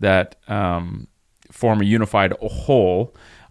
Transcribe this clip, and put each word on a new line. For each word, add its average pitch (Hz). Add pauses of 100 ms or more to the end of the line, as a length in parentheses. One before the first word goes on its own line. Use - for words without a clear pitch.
that, 95 (120)
um, 95 (460)
form 110
a 98
unified 104 (100)
whole, 104 (360)